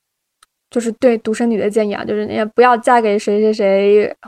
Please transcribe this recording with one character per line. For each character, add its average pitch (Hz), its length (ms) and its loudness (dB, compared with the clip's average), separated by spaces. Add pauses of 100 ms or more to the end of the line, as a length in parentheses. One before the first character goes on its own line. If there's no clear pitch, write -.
(720)
就 240 100 -4
是 226 120 -4
对 240 260 2
独 220 140 -6
生 233 160 -2
女 226 80 0
的 208 140 -2
建 208 180 -2
议 196 60 -6
啊， - 100 -8
就 214 100 -6
是 214 120 -4
你 - 60 -10
也 220 120 -4
不 220 160 -2
要 247 180 4
嫁 240 220 2
给 208 180 0
谁 208 220 -2
谁 214 120 2
谁， 202 640 2 (120)